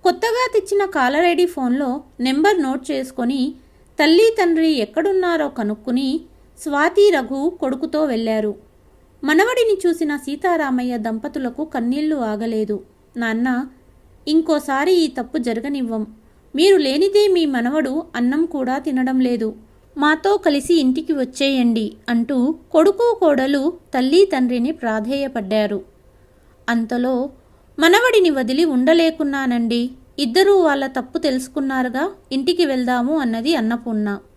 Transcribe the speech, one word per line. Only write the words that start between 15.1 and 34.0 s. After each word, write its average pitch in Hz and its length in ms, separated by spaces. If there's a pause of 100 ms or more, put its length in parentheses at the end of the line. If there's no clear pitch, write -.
జరగనివ్వం. 233 680 (500)
మీరు 370 200
లేనిదే 370 520
మీ 349 180
మనవడు 277 580 (120)
అన్నం 262 300
కూడా 262 320
తినడం 262 420
లేదు. 226 360 (420)
మాతో 311 380
కలిసి 294 380
ఇంటికి 311 380
వచ్చేయండి" 254 840 (120)
అంటూ 247 460 (180)
కొడుకు 403 480
కోడలు 285 520 (220)
తల్లి 277 380
తండ్రిని 247 400
ప్రాధేయపడ్డారు. 220 1120 (840)
అంతలో 247 640 (480)
"మనవడిని 403 520
వదిలి 269 340
ఉండలేకున్నానండి. 269 1300 (280)
ఇద్దరూ 381 400
వాళ్ళ 285 280
తప్పు 262 320
తెలుసుకున్నారుగా, 262 920 (220)
ఇంటికి 320 340
వెళ్దాము" 254 520
అన్నది 240 360
అన్నపూర్ణ. 220 640 (180)